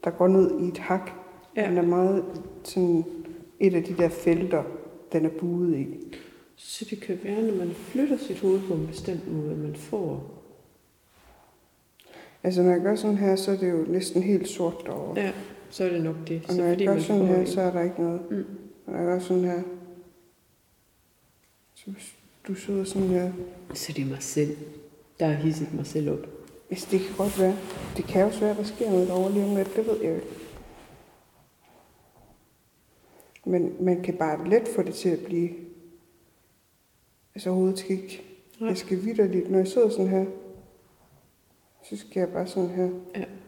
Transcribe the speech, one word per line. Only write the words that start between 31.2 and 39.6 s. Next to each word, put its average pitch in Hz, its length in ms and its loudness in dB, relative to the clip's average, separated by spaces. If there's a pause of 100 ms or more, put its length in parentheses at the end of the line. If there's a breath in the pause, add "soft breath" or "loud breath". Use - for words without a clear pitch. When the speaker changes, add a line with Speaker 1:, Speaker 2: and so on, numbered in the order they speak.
Speaker 1:
Men 180 380 0
man 180 180 2
kan 180 140 -4
bare 156 320 -2
let 220 280 4
få - 60 2
det - 120 -2
til - 140 -2
at 165 160 0
blive, 170 260 -2 (1800)
altså, 185 160 -6
hovedet 185 280 4
skal - 120 -8 (120)
ikke. - 200 -14 (380)
Speaker 2:
Nej. 226 80 -2
Speaker 1:
Jeg 185 100 2
skal 185 260 -2
vitterligt, 196 460 2
når 190 80 6
jeg 185 100 4